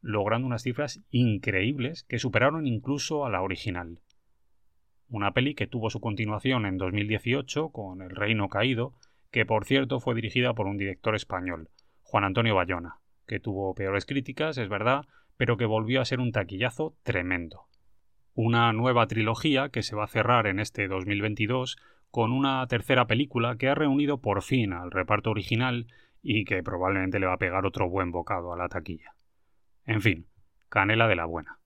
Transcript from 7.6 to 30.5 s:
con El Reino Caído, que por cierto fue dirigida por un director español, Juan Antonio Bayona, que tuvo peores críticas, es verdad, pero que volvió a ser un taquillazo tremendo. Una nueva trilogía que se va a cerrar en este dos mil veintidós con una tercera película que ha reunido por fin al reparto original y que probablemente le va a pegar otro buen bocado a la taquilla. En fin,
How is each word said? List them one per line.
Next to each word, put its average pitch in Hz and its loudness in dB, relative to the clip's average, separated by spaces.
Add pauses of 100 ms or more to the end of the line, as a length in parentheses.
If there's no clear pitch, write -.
con 92 -10
El 92 -14
Reino 104 0
Caído, 120 0 (380)
que 117 2
por 110 0
cierto 135 2
fue 123 -2
dirigida 117 0
por 104 -2
un 101 -4
director 98 -2
español, 90 -6 (340)
Juan - 2
Antonio 104 2
Bayona, 87 -2 (260)
que 107 -6
tuvo 98 -4
peores 98 -2
críticas, 139 -4
es 113 -4
verdad, 117 0 (300)
pero 120 2
que 117 0
volvió 110 2
a 127 2
ser 123 -2
un 123 2
taquillazo 110 -2
tremendo. 90 -4 (720)
Una 117 4
nueva 117 4
trilogía 131 2
que 113 -4
se - -6
va 104 -2
a - -8
cerrar 113 4
en 98 0
este 101 -2
dos 95 -2
mil 101 0
veintidós 107 -2 (360)
con 113 2
una 131 0
tercera 123 4
película 120 2
que 131 0
ha 139 4
reunido 147 2
por 101 0
fin 113 2
al 87 -8
reparto 101 0
original 117 -2 (340)
y 113 0
que 92 -2
probablemente 92 -2
le 95 0
va 92 2
a 90 -2
pegar 95 0
otro 95 0
buen 90 -2
bocado 87 -4
a 85 -6
la 90 -4
taquilla. 82 -10 (680)
En 107 0
fin, 85 0 (400)